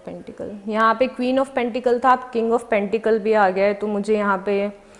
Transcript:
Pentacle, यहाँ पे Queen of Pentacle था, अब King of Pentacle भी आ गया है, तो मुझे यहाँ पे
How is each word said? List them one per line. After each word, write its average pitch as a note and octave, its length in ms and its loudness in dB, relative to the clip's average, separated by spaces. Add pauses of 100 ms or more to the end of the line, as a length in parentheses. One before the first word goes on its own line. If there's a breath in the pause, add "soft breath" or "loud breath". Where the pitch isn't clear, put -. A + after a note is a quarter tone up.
Pentacle, F#3+ 600 -14
यहाँ A3 260 2
पे B3+ 120 2
Queen B3+ 380 -2
of C4+ 140 -6
Pentacle A#3+ 460 -2
था, B3+ 80 6
अब B3+ 200 0
King A3+ 180 0
of A#3 100 2
Pentacle A3 580 0
भी G#3+ 140 0
आ G#3 180 4
गया F#3+ 160 2
है, G#3 80 2
तो G3+ 120 -6
मुझे G#3 320 0
यहाँ G3+ 280 0
पे G3+ 260 -2 (280 loud breath)